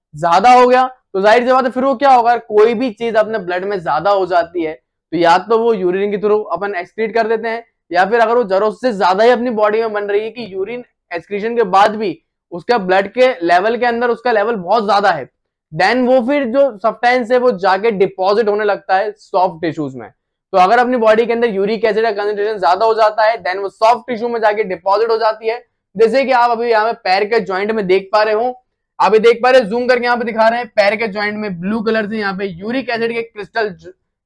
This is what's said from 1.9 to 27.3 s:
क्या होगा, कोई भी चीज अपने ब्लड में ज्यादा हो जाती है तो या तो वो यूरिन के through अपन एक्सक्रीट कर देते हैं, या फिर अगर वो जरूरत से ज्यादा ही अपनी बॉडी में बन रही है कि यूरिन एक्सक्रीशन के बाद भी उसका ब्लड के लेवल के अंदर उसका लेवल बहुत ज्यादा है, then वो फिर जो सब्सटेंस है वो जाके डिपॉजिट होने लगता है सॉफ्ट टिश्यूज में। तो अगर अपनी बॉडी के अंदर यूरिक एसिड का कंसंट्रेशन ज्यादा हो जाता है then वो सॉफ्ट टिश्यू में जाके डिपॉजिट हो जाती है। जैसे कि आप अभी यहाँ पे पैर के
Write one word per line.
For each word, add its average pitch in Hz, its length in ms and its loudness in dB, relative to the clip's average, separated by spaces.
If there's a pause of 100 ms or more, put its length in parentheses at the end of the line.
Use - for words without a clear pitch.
क्या 277 160 2
होगा, 240 260 4
कोई 214 360 2
भी 240 180 -4
चीज 226 240 -6
अपने 220 240 0
ब्लड 180 260 -6
में 202 140 -4
ज्यादा 160 320 -2
हो 196 140 0
जाती 170 380 -2
है 156 100 -6
तो - 440 -12
या 170 220 4
तो 214 200 0
वो 233 140 0
यूरिन 190 380 -2
के 208 60 -4
through 208 220 0 (140)
अपन 202 220 -6
एक्सक्रीट 202 380 -6
कर 226 140 0
देते 226 200 -4
हैं, 226 160 -8 (280)
या 175 140 2
फिर 226 140 0
अगर 226 160 2
वो 247 100 2
जरूरत 196 300 0
से 247 180 -2
ज्यादा 190 300 2
ही 240 60 6
अपनी 247 220 2
बॉडी 214 300 0
में 226 120 -4
बन 208 120 -4
रही 202 160 0
है 220 100 -8
कि 220 220 -12
यूरिन 214 300 -8 (280)
एक्सक्रीशन 202 440 -6
के 233 100 2
बाद 196 300 2
भी 208 160 -4 (400)
उसका 180 280 -2
ब्लड 190 300 0
के 254 180 2 (160)
लेवल 185 340 2
के 226 80 -2
अंदर 240 240 0
उसका 233 220 -2
लेवल 220 260 0
बहुत 196 280 -2
ज्यादा 202 260 2
है, 139 180 -6 (420)
then 208 360 0
वो 262 200 4
फिर 285 200 0
जो 277 180 2 (140)
सब्सटेंस 240 520 0
है 254 60 4
वो 247 220 2
जाके 196 340 0
डिपॉजिट 196 560 0
होने 208 160 -2
लगता 196 320 -2
है 208 160 -2
सॉफ्ट 180 480 -4
टिश्यूज 147 340 -6
में। 110 140 -16
तो - 480 -10
अगर 196 220 4
अपनी 247 180 0
बॉडी 220 280 2
के 226 80 -2
अंदर 233 180 0
यूरिक 202 340 -2
एसिड 214 200 0
का 226 80 -2
कंसंट्रेशन 208 460 -4
ज्यादा 185 260 2
हो 226 100 2
जाता 214 300 2
है 220 180 0
then 190 180 -4
वो 196 100 -6
सॉफ्ट 226 360 0
टिश्यू 240 220 -6
में 233 120 -4
जाके 214 240 0
डिपॉजिट 196 460 -2
हो 226 60 2
जाती 220 320 -2
है। 240 140 -6 (320)
जैसे 226 300 2
कि 262 80 -2
आप 240 180 2
अभी 233 200 0
यहाँ 214 140 2
पे 226 180 -4
पैर 196 220 0
के 220 160 0